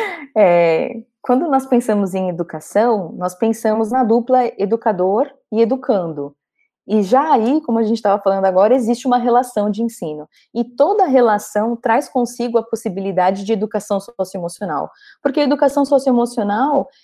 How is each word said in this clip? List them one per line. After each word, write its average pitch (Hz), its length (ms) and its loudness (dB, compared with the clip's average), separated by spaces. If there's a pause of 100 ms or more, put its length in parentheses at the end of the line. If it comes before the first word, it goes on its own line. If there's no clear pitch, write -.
(360)
É, 175 680 2 (180)
quando 269 280 0
nós 262 180 0
pensamos 208 480 0
em 190 140 -2
educação, 175 880 -2
nós 180 160 -4
pensamos 220 560 -2
na 254 140 0
dupla 240 420 2 (100)
educador 208 720 0 (220)
e 214 100 0
educando. 185 760 -2 (500)
E 214 160 2
já 269 300 2
aí, 262 300 2
como 226 180 -2
a - 20 0
gente 220 180 0
tava 202 220 2
falando 196 220 0
agora, 190 300 4
existe 240 340 0
uma 247 100 2
relação 233 520 0
de 208 120 -4
ensino. 151 460 -8 (260)
E 233 100 -2
toda 320 400 0
relação 233 720 2
traz 233 320 0
consigo 240 500 -2
a 220 40 2
possibilidade 196 840 -2
de 214 80 -2
educação 208 480 -2
socioemocional. 175 880 -8 (320)
Porque 285 200 -2
a 294 40 2
educação 285 400 2
socioemocional 240 1040 0 (160)